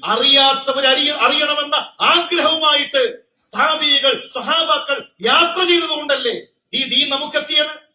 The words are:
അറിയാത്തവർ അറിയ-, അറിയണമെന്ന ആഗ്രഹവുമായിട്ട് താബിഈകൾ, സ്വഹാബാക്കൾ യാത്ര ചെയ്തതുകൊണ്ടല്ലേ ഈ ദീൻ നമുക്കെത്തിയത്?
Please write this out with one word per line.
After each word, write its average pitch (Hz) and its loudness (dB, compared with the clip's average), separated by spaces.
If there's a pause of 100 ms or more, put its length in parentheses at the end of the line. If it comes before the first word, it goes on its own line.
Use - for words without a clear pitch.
(140)
അറിയാത്തവർ 269 2 (100)
അറിയ-, 294 -2
അറിയണമെന്ന 294 0 (360)
ആഗ്രഹവുമായിട്ട് 311 0 (500)
താബിഈകൾ, 294 2 (200)
സ്വഹാബാക്കൾ 302 -2 (320)
യാത്ര 339 2 (100)
ചെയ്തതുകൊണ്ടല്ലേ 294 0 (420)
ഈ 269 -2 (120)
ദീൻ 269 2
നമുക്കെത്തിയത്? 302 -2 (200)